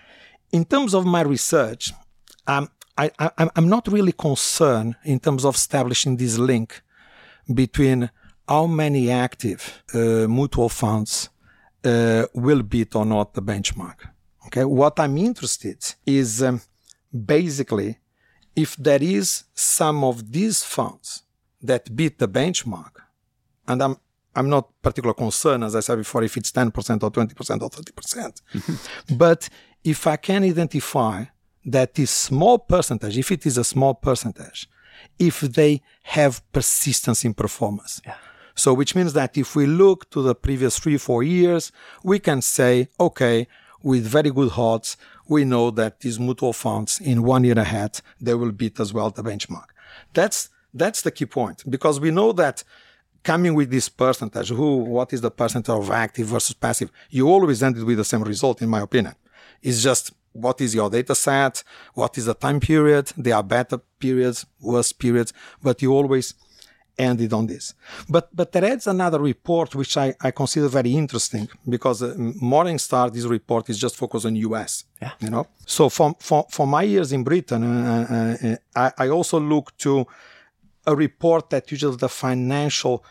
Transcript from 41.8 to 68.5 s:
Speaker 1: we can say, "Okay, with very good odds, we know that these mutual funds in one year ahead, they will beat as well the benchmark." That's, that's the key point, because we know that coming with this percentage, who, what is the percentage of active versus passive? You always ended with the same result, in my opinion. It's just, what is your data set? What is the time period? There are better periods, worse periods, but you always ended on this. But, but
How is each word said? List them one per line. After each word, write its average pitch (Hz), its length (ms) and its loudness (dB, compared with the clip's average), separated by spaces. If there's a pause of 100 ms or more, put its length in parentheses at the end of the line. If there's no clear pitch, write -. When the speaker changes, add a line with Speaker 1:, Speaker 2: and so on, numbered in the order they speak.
Speaker 1:
we 190 160 2
can 147 220 0
say, 123 480 2 (100)
"Okay, 123 500 2 (340)
with 127 240 2
very 147 240 2
good 131 260 2
odds, 113 400 -2 (320)
we 151 160 4
know 120 280 2
that 110 280 -2
these 117 180 -6
mutual 123 360 -2
funds 107 460 -4
in 127 220 2
one 127 220 4
year 120 140 4
ahead, 104 420 -2 (180)
they 120 140 -2
will 120 200 -2
beat 107 280 -6
as 104 140 -4
well 107 160 -2
the 104 120 -12
benchmark." 104 440 -10 (480)
That's, - 340 0 (240)
that's 175 300 -2
the 160 80 -2
key - 160 -6
point, 107 420 -4
because 139 320 0
we 160 100 0
know 208 220 2
that 165 320 0 (580)
coming 170 320 2
with 143 160 2
this 127 200 0
percentage, 117 580 -2
who, 139 280 0
what 120 360 -2
is 127 80 -4
the 113 100 -2
percentage 117 380 -2
of 104 220 -2
active 113 380 -2
versus 113 260 -2
passive? - 360 -4 (200)
You 131 180 2
always 165 340 4
ended 120 220 0
with 117 140 2
the 107 80 0
same 110 160 -2
result, 107 400 -2
in 113 80 -2
my 110 100 0
opinion. 104 360 -2 (440)
It's 117 220 -2
just, 131 300 0 (200)
what 123 300 -2
is 113 120 -2
your 104 140 0
data 123 260 0
set? 135 480 0 (300)
What 117 240 -4
is 120 80 -6
the 113 100 -2
time 139 260 -2
period? 147 580 2
There 120 180 0
are 104 60 2
better 120 360 -2 (200)
periods, 127 480 -2 (140)
worse 120 320 0
periods, 120 420 0 (280)
but 131 200 0
you 131 100 2
always 135 420 2 (640)
ended 117 360 0
on 110 120 0
this. - 280 -10 (340)
But, 165 260 0
but 170 180 -4